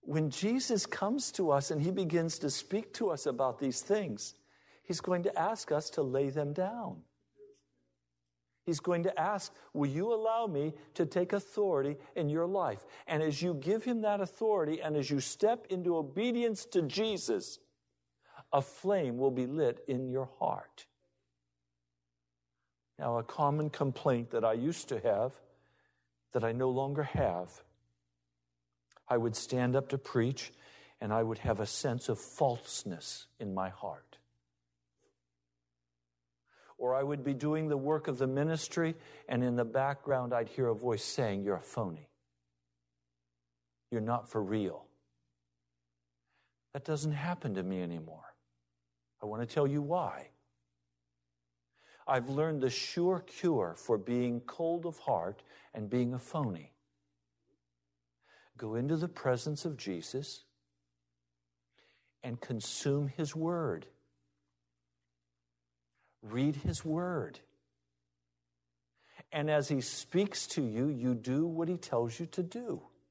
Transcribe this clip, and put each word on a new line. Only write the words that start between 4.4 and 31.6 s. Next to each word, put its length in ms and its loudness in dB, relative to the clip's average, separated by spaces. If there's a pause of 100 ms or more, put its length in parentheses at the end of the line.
he's 180 -4
going 220 0
to 160 0
ask 320 0
us 200 0
to 120 0
lay 260 2
them 240 0
down. 520 -4 (1600)
He's 160 0
going 240 2
to 140 0
ask, 360 0 (180)
"Will 160 2
you 240 2
allow 360 2
me 260 -2 (200)
to 120 2
take 260 0
authority 680 2 (180)
in 120 2
your 180 2
life?" 380 0 (220)
And 160 0
as 200 0
you 120 2
give 300 0
him 160 0
that 200 2
authority 640 2
and 140 0
as 120 0
you 120 2
step 480 2
into 280 2
obedience 720 0
to 160 4
Jesus, 800 0 (920)
a 80 6
flame 560 0
will 140 4
be 160 0
lit 420 0
in 220 0
your 160 0 (120)
heart. 480 -4 (2000)
Now, 200 0
a 40 -2
common 480 2
complaint 600 0
that 140 2
I 80 6
used 380 0
to 100 -2
have, 400 2 (920)
that 120 0
I 80 2
no 160 2
longer 360 0
have, 600 -2 (1400)
I 80 2
would 180 2
stand 400 0
up 140 2
to 100 -2
preach 540 0 (480)
and 120 -2
I 100 4
would 160 0
have 220 0